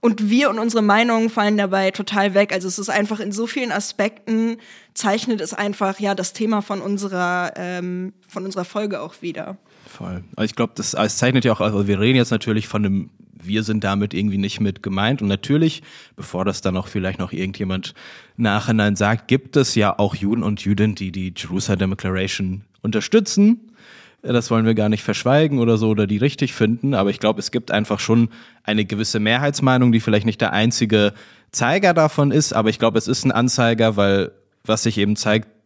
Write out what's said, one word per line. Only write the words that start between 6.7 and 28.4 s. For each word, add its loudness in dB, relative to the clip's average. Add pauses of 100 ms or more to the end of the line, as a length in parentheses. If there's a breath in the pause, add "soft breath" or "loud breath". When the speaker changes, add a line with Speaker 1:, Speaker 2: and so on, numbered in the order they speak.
Speaker 1:
unserer, -2
ähm, -8 (140)
von -10
unserer -6
Folge -6
auch -14
wieder. -8 (280 soft breath)
Speaker 2:
Voll. -12 (100)
Also -2
ich -6
glaub, -2
das, -8
es 0
zeichnet 2
ja 4
auch, 0
also 2
wir 2
reden 4
jetzt 2
natürlich -2
von -2
einem, 0 (220)
wir -4
sind -2
damit 0
irgendwie -2
nicht -4
mit -2
gemeint. -2
Und 0
natürlich, 0 (320 loud breath)
bevor -6
das -2
dann -2
auch -4
vielleicht -4
noch -6
irgendjemand -6 (420 loud breath)
nachhinein 2
sagt, 0
gibt 0
es 2
ja 2
auch 0
Juden -2
und -4
Jüdinnen, 2
die -8
die -6
Jerusalem -2
Declaration -4 (160)
unterstützen. 2 (560 loud breath)
Das 0
wollen 2
wir 2
gar 2
nicht 0
verschweigen 2
oder 4
so 2
oder 2
die 0
richtig 0
finden. 0
Aber 2
ich -4
glaub, 0
es -8
gibt -4
einfach 0
schon 2 (340 loud breath)